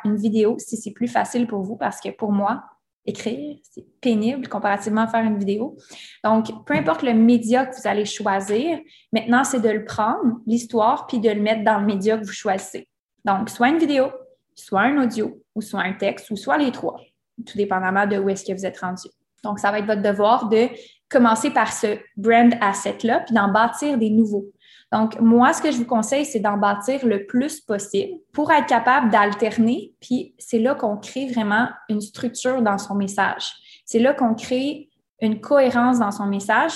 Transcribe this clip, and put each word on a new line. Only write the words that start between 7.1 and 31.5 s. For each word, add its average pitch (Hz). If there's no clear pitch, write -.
média 233
que 254
vous -
allez 208
choisir, 208
maintenant, 233
c'est 262
de 220
le 214
prendre, 233
l'histoire, 233
puis 254
de 220
le 208
mettre 214
dans 208
le 202
média 208
que 214
vous 190
choisissez. -
Donc, 202
soit 240
une 320
vidéo, 277
soit -
un 269
audio, 220
ou 220
soit 202
un 185
texte, -
ou 208
soit 269
les 277
trois, -
tout -
dépendamment 196
de 202
où 196
est-ce 190
que 190
vous 190
êtes 180
rendu. 185
Donc, 208
ça 202
va 208
être 202
votre 208
devoir 208
de 226
commencer 240
par 226
ce 214
brand 233
asset-là, 208
puis -
d'en 202
bâtir 240
des 220
nouveaux. 208
Donc, 220
moi, 240
ce -
que 302
je 254
vous 233
conseille, 247
c'est 233
d'en 202
bâtir 208
le 202
plus 277
possible 202
pour 302
être 294
capable 247
d'alterner. 220
Puis -
c'est -
là 254
qu'on 214
crée 262
vraiment 226